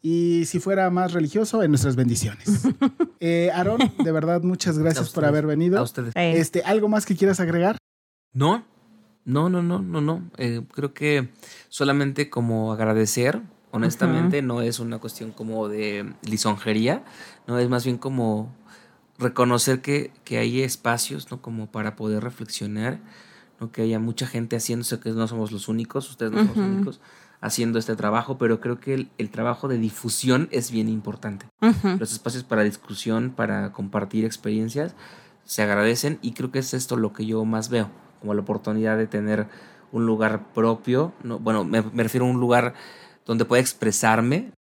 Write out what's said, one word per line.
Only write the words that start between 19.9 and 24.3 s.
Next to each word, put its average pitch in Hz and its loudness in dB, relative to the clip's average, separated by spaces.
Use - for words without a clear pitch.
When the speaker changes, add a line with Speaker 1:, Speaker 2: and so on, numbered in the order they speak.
Speaker 3:
que 117 -4
hay 120 0
espacios, - -2
¿no? 123 -12
Como 110 -10
para 107 -6
poder 107 -2
reflexionar, 113 -6
¿no? 117 -8
Que 113 -4
haya 110 0
mucha 117 -4
gente 117 -4